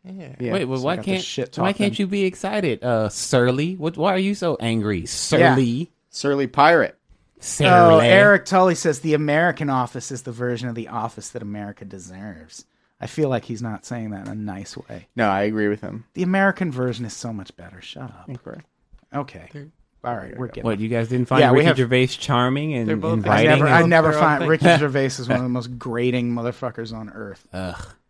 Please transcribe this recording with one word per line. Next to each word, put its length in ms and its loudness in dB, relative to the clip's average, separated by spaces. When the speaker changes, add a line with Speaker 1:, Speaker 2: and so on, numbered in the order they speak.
Speaker 1:
Yeah. 360 -16
Speaker 2:
Yeah. 140 -4
Speaker 3:
Wait, 120 -2
well, 140 -6
Speaker 4:
So 40 -6
I 20 -6
Speaker 3:
why 100 -2
Speaker 4:
got 100 -8
to 60 -2
Speaker 3:
can't, 120 -2
Speaker 4:
shit 340 -8
Speaker 3:
why 140 0
Speaker 4:
talk 60 -6
Speaker 3:
can't 200 -2
Speaker 4:
them. 60 -4
Speaker 3:
you 40 -2
be 160 -2
excited, 600 -4
uh, 260 0
Surly? 640 0
What, 220 -6
why 160 0
are 40 0
you 160 0
so 260 -4
angry, 420 -2
Speaker 4:
Yeah. 60 -10
Speaker 3:
Surly? 840 2
Speaker 2:
Surly 380 -2
Pirate. 500 4
Speaker 3:
Surly. 300 0
Speaker 4:
Oh, 300 10
Eric 460 6
Tully 300 4
says, 240 -2
"The 140 0
American 560 0
Office 420 -4
is 120 -10
the 80 -10
version 360 -6
of 80 -8
The 140 -10
Office 400 -8
that 120 -12
America 440 -12
deserves." 800 -18
I 80 -10
feel 220 -2
like 160 -2
he's 160 -10
not 240 -10
saying 240 -10
that 160 -12
in 60 -12
a 40 -12
nice 400 -12
way. 400 -18
Speaker 2:
No, 140 2
I 140 2
agree 260 0
with 120 -4
him. 240 -12
Speaker 4:
The 80 -2
American 480 0
version 340 -4
is 80 -12
so 180 -12
much 240 -14
better. 260 -20
Shut 280 -16
up. 200 -20
Speaker 2:
Okay. 300 -16
Speaker 4:
Okay. 380 -12
Speaker 1:
They're 140 -18
Speaker 4:
All 120 -6
right, 220 -12
we're 100 -6
getting 160 -12
Speaker 3:
What, 160 -2
you 80 -4
guys 220 -2
didn't 180 -2
find 140 4
Speaker 4:
Yeah, 100 6
we 60 6
Speaker 3:
Ricky 100 4
Speaker 4:
have 100 4
Speaker 3:
Gervais 300 2
charming 680 -2
and 140 -2
Speaker 1:
They're 80 0
both 160 -4
Speaker 4:
I 300 2
Speaker 3:
inviting 80 6
Speaker 4:
never, 180 4
I 140 6
Speaker 3:
and 80 4
Speaker 4:
never 220 4
Speaker 1:
They're 80 0
Speaker 4:
find 240 2
Speaker 1:
all 60 0
Speaker 4:
Ricky 160 2
Speaker 1:
things. 140 6
Speaker 4:
Gervais 280 0
is 200 -6
one 100 0
of 60 -2
the 60 -4
Speaker 3:
<laughs> 100 -2
Speaker 4:
most 180 -10
grating 560 -2
motherfuckers 600 -6
on 160 -12
earth. 420 -16
Speaker 3:
Ugh. 340 -8